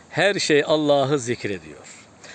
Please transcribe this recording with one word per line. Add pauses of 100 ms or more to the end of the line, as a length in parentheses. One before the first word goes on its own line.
Her
şey
Allah'ı
zikrediyor. (280)